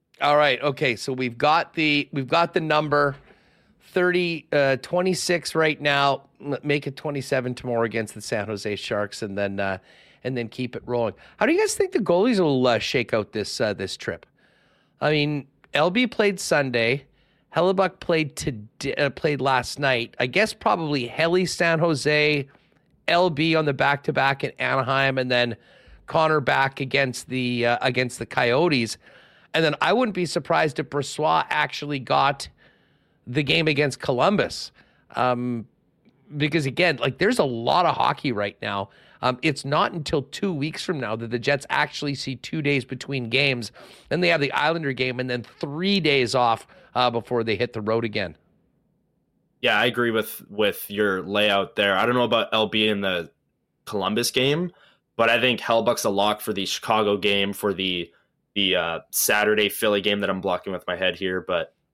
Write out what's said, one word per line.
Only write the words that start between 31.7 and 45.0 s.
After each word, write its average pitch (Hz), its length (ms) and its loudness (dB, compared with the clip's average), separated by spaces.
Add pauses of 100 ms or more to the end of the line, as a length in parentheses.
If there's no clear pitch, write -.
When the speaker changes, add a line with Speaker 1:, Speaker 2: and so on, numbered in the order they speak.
Speaker 1:
got 139 500 0 (800)
the 135 160 -2
game 156 260 2
against 143 320 0
Columbus. 147 720 0 (420)
Um, 123 520 -2 (720)
because, 147 260 0
again, 151 320 0
like, 131 220 -4
there's 240 200 2
a 160 60 4
lot 131 400 2
of 147 100 2
hockey 127 380 0
right 101 300 -4
now. 101 260 -4 (320)
Um, 123 220 0
it's 147 240 -2
not 165 260 0
until 156 300 -2
two - 320 -4
weeks 151 280 -6
from 165 160 -4
now 110 180 -4
that 113 140 -8
the 120 80 -2
Jets 143 300 -2
actually 143 460 -2
see 131 220 -8
two - 260 -8
days 139 240 0
between 131 420 -8
games. 127 440 0 (360)
Then 170 140 -2
they 175 60 4
have 165 120 2
the 143 120 0
Islander 151 420 -2
game 127 260 -4